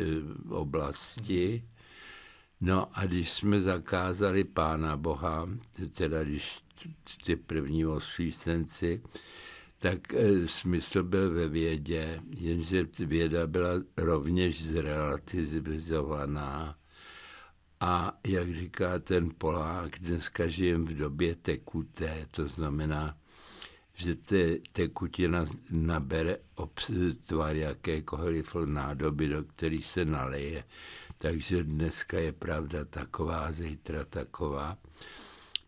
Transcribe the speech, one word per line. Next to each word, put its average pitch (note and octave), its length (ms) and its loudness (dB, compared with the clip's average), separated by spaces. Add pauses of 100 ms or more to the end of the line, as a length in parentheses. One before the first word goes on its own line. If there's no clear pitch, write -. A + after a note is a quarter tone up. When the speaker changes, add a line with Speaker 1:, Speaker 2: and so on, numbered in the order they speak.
(540)
Speaker 1:
oblasti. F2 1080 -2
Speaker 2:
Mhm. - 60 -18 (920)
Speaker 1:
No F#2 320 4
a G2 120 -2
když F2 260 0
jsme G2+ 300 4
zakázali F#2 800 2
Pána D#2+ 540 2
Boha, D#2+ 520 0 (240)
t-, F2 140 -6
teda D#2+ 360 0
když D2 360 -4 (240)
t-, - 60 -12
t-, D#3+ 40 -14 (320)
ty E2+ 100 4
první D#2 500 0
osvícenci, E2 1160 0 (800)
tak, - 340 0
eh, G2+ 340 6
smysl F2 560 2
byl F#2 300 4
ve E2+ 140 2
vědě, D#2+ 720 0 (160)
jenže E2+ 480 2
t-, - 200 -6
věda E2 420 2
byla F2 220 2 (280)
rovněž E2 680 4
zrelativizovaná. D2+ 2000 -2 (1040)
A F2 380 2 (100)
jak F2 280 2
říká F2+ 440 0
ten E2+ 380 4
Polák, D#2+ 640 -2
"Dneska E2+ 480 0
žijem E2+ 380 4
v D#2+ 120 -4
době D2+ 380 0
tekuté", D#2 960 -4
to D#2 160 -2
znamená, D2+ 680 -2 (760)
že F2 220 -2
te-, E2+ 420 4 (140)
tekutina E2+ 760 0 (260)
nabere D#2+ 680 2 (180)
obs-, F2+ 580 0 (120)
tvar D#2 300 2
jakékoliv D#2 1000 -2 (100)
nádoby, D2 600 0
do D2+ 160 0
který D#2+ 380 -2
se F2+ 240 -2
naleje. C#2+ 580 -2 (540)
Takže E2+ 460 0
dneska D2+ 560 -2
je D#2+ 120 0
pravda D#2 540 -4
taková, D#2+ 640 -4
zítra D2+ 540 -6
taková. D2 720 -4 (920)